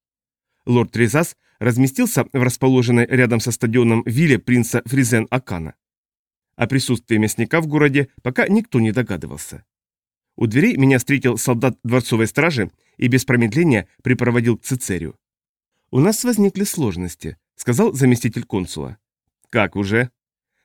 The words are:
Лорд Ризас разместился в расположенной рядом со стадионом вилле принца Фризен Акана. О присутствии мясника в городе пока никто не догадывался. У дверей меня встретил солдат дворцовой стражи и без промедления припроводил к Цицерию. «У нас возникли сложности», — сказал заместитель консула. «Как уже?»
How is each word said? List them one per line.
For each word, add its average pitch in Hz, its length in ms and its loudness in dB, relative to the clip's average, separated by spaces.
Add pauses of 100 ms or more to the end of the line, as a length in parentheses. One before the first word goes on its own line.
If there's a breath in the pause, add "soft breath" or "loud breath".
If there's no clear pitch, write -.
(640)
Лорд 120 320 0
Ризас 120 400 0 (220)
разместился 127 760 0
в 131 80 0
расположенной 123 640 2
рядом 123 340 2
со 120 120 -4
стадионом 117 560 2
вилле 123 320 2
принца 123 460 0
Фризен 123 440 0
Акана. 87 460 -6 (800)
О 120 100 -4
присутствии 120 520 -2
мясника 113 440 0
в 160 60 -2
городе 143 420 2 (140)
пока 131 240 -2
никто 196 320 0
не 110 120 2
догадывался. 90 720 -8 (720)
У 117 120 -2
дверей 147 300 2
меня 135 200 4
встретил 123 400 0
солдат - 460 -2
дворцовой 117 420 0
стражи 143 460 0 (260)
и 127 120 0
без 127 160 2
промедления 120 640 2 (140)
припроводил 120 560 0
к - 60 -20
Цицерию. 87 560 -8 (720)
«У 123 80 0
нас 214 240 2
возникли 202 400 0
сложности», — 90 720 -6 (200)
сказал 156 360 0
заместитель 123 500 0
консула. 80 540 -8 (540)
«Как 107 240 -2
уже?» 104 340 0 (560)